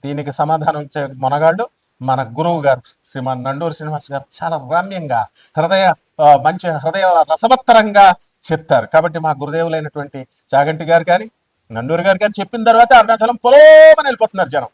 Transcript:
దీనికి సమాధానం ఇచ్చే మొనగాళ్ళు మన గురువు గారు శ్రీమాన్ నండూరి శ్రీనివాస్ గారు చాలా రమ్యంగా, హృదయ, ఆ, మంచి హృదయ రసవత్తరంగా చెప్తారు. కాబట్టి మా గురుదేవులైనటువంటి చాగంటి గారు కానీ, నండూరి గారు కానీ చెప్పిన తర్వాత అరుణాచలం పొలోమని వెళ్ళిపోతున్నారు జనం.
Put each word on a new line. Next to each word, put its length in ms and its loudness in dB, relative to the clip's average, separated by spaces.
దీనికి 260 -10
సమాధానం 500 -4
ఇచ్చే 260 -12
మొనగాళ్ళు 600 -4
మన 220 -4
గురువు 380 -6
గారు 200 0
శ్రీమాన్ 320 -8
నండూరి 300 -8
శ్రీనివాస్ 380 -14
గారు 140 -10
చాలా 300 -10
రమ్యంగా, 540 -6
హృదయ, 360 0
ఆ, 160 6
మంచి 340 -4
హృదయ 600 -2
రసవత్తరంగా 840 2
చెప్తారు. 420 -2
కాబట్టి 260 0
మా 120 -6
గురుదేవులైనటువంటి 960 -10
చాగంటి 280 -2
గారు 200 0
కానీ, 280 -2
నండూరి 320 -6
గారు 140 0
కానీ 220 -4
చెప్పిన 240 -10
తర్వాత 300 4
అరుణాచలం 420 2
పొలోమని 720 8
వెళ్ళిపోతున్నారు 420 -4
జనం. 240 -6